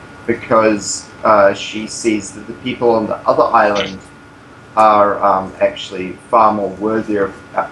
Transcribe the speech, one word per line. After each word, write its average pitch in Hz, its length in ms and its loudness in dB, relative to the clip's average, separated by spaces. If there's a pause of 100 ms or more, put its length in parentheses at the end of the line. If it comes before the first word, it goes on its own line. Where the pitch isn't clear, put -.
(280)
because, 110 840 0 (140)
uh, 104 300 4
she 107 340 -8
sees 107 460 -4
that 104 120 -16
the 117 100 -12
people 123 360 -2
on 107 160 0
the 98 80 -4 (120)
other 139 160 2
island 101 560 0 (760)
are, 104 480 4
um, 95 280 0 (100)
actually 95 520 -4 (160)
far 110 240 4
more 101 180 -4
worthy 107 460 -2
of, 95 160 -2 (220)
uh, - 160 -4